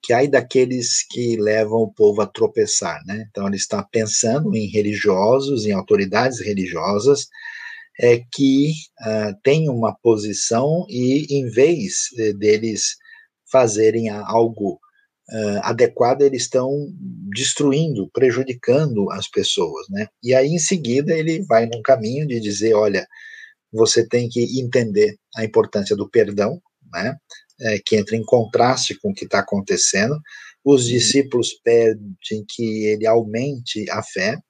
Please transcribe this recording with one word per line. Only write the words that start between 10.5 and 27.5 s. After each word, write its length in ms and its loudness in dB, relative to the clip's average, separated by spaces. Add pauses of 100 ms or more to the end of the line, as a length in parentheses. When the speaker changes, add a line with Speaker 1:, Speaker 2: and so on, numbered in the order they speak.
Speaker 1:
e 400 0
em 200 -2
vez, 600 0 (100)
eh, 140 0
deles 640 0 (540)
fazerem 580 2
a-, 180 -8
algo, 520 0 (500)
ah, 400 -4
adequado, 520 2
eles 220 4
estão 260 -2 (640)
destruindo, 800 0
prejudicando 1000 0
as 180 -10
pessoas, 600 -2
né? 180 -6 (160)
E 120 2
aí, 140 4
em 100 -2
seguida, 580 0
ele 280 -4
vai 200 2
num 160 -8
caminho 460 0
de 120 -4
dizer, 360 0
"Olha, 320 2 (640)
você 360 2
tem 220 -2
que 300 -2
entender 580 0 (180)
a 100 -4
importância 500 0
do 140 -6
perdão", 520 0 (320)
né? 220 -6 (460)